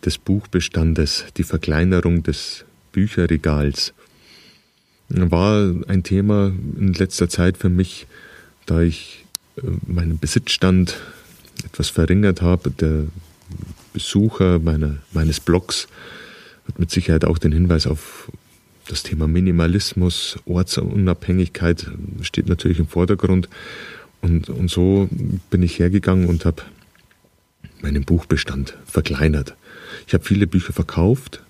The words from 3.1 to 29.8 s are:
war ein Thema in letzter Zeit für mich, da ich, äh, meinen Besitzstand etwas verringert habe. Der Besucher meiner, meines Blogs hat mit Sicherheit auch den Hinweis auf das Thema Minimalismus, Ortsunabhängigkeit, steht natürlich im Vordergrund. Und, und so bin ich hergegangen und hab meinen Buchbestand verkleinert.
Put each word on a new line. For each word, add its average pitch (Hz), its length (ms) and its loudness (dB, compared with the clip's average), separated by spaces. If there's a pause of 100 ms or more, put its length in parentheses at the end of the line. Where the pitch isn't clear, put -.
war 92 640 2 (140)
ein 95 160 0
Thema 98 500 2 (260)
in 95 140 2
letzter 92 360 0
Zeit 87 280 2
für 92 140 0
mich, 90 360 -2 (600)
da 82 160 2
ich, - 420 -2 (320)
äh, - 60 -10 (240)
meinen 82 320 -2
Besitzstand 92 800 0 (680)
etwas - 240 -6
verringert 90 540 2
habe. 87 280 2
Der 78 340 0 (880)
Besucher 95 640 2
meiner, 78 380 0 (160)
meines 80 280 0
Blogs - 480 -2 (800)
hat - 120 -12
mit 85 120 -2
Sicherheit 85 340 2
auch 82 140 0
den 78 140 2
Hinweis 85 340 2
auf - 440 -6 (560)
das - 160 -8
Thema 78 240 -2
Minimalismus, 87 1200 0
Ortsunabhängigkeit, 90 1400 0 (320)
steht - 260 -2
natürlich 85 300 0
im 80 80 2
Vordergrund. 90 600 2 (720)
Und, 85 300 0
und 87 200 -2
so 95 380 2 (420)
bin 90 120 4
ich 87 160 0
hergegangen 92 480 4
und 87 180 0
hab 82 220 -2 (1120)
meinen 71 240 -2
Buchbestand 69 720 0 (100)
verkleinert. 73 680 0 (500)